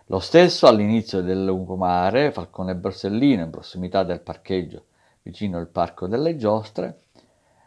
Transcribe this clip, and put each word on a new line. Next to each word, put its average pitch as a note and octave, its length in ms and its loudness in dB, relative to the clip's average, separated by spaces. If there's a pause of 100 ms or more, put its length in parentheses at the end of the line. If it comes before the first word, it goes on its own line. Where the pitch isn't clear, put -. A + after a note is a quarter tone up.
Lo F#2+ 120 -2
stesso E3+ 480 4
all'inizio G#2+ 560 4
del F#2+ 240 -2
lungomare F#2 840 0
Falcone F#2 420 -8
Borsellino, G2 680 0
in D#2+ 80 -8
prossimità F2+ 500 -4
del F2+ 200 -4
parcheggio - 640 -8 (360)
vicino F2+ 380 -8
al E2 80 -8
Parco - 400 -4
delle D3+ 280 -2
Giostre, A2 680 -4 (640)